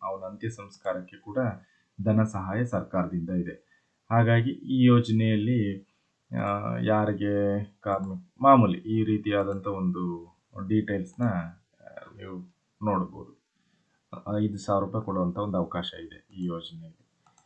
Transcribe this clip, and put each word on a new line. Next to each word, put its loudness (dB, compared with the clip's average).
ಅವನ -8
ಅಂತ್ಯ -8
ಸಂಸ್ಕಾರಕ್ಕೆ -10
ಕೂಡ -10
ಧನ 4
ಸಹಾಯ -2
ಸರ್ಕಾರದಿಂದ -4
ಇದೆ. -6
ಹಾಗಾಗಿ 4
ಈ 0
ಯೋಜನೆಯಲ್ಲಿ, 4
ಆ, -2
ಯಾರಿಗೆ 0
ಕಾರ್ಮಿಕ, -6
ಮಾಮೂಲಿ 6
ಈ 0
ರೀತಿಯಾದಂಥ 0
ಒಂದು -4
ಡೀಟೇಲ್ಸ್‌ನ, -2
ಆ, -8
ನೀವು -14
ನೋಡ್ಬೋದು. -4
ಐದು 0
ಸಾವಿರ 0
ರೂಪಾಯಿ -6
ಕೊಡುವಂಥ -2
ಒಂದು -2
ಅವಕಾಶ -4
ಇದೆ -18
ಈ -6
ಯೋಜನೆಯಲ್ಲಿ. -10